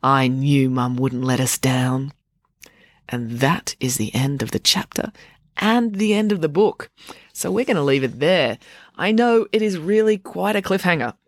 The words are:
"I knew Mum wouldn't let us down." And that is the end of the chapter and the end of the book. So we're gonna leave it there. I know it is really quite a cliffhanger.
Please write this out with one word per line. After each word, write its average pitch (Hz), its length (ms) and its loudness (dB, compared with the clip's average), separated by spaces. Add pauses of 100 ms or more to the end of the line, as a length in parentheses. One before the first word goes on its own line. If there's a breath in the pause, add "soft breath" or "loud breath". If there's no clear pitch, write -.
"I 135 240 4
knew 135 420 2
Mum 123 280 0
wouldn't 127 260 -2
let 127 160 0
us 131 180 -2
down." 131 560 -2 (960 soft breath)
And 120 280 -6
that - 400 0
is 127 180 -4
the 107 160 -2
end 135 300 0
of 110 80 -6
the - 80 -2
chapter - 520 -2 (460 loud breath)
and 220 380 0
the 208 180 0
end 208 180 2
of 190 100 -2
the 160 60 0
book. 175 440 0 (420 loud breath)
So - 180 -6
we're 220 140 0
gonna 190 180 0
leave 135 200 2
it 123 160 -4
there. 143 400 2 (360 loud breath)
I 190 160 -2
know 233 400 4
it 214 100 2
is 202 180 -2
really 214 380 2
quite 196 380 -4
a 202 60 0
cliffhanger. 170 540 0 (120)